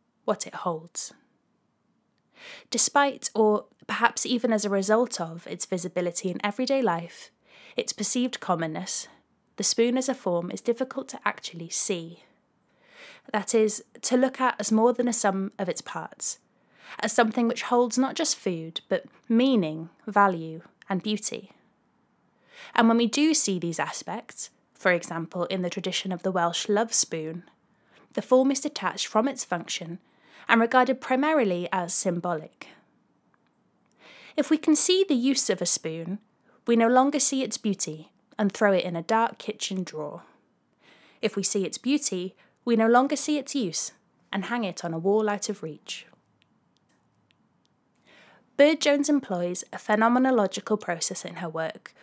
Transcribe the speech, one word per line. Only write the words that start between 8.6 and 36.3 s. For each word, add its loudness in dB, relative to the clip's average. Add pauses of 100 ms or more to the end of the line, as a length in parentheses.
the -4
spoon 2
as -2
a -2
form -2
is -8
difficult -4
to -14
actually -6
see. -4 (1120)
That -2
is, 2 (200)
to 2
look 0
at 2
as -2
more 6
than 0
a 0
sum 0
of -4
its -6
parts, -8 (640)
as 0
something 4
which -4
holds 2
not 0
just -2
food, -6
but -2 (220)
meaning, 2 (180)
value, 2 (260)
and -2
beauty. -6 (1200)
And 4
when 4
we 2
do 2
see 0
these -4
aspects, -8 (240)
for 0
example -4
in -4
the -4
tradition -6
of -8
the -2
Welsh -2
love 0
spoon, -2 (680)
the -4
form 4
is -2
detached -6
from 0
its -4
function -8 (480)
and 6
regarded 4
primarily 0
as -2
symbolic. -2 (1700)
If 0
we 4
can 4
see 4
the 2
use 2
of 0
a 0
spoon, -2 (480)